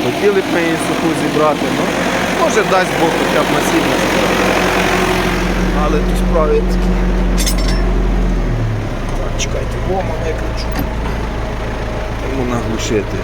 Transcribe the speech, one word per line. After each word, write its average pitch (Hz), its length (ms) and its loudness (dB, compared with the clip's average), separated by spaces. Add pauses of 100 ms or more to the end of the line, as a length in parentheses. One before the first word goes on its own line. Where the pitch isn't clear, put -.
Хотіли 190 380 2
б - 20 -2 (100)
ми 170 80 2
її 165 160 0 (100)
суху 165 200 0 (140)
зібрати, 147 440 2 (120)
ну, - 60 0 (580)
може, 226 220 2
дасть 185 360 2
Бог 165 100 4 (100)
хоча 170 240 2
б - 100 0
насіння. 147 420 0 (1900)
Але 190 140 2
тут 180 200 2 (120)
справи 156 320 4
такі. - 280 0 (2250)
Так, - 240 -2
чекайте, - 340 -2 (160)
о, - 20 0
мене 233 460 -2
ключ. - 260 -4 (1700)
Йому 131 200 -2
наглушити. 110 720 -2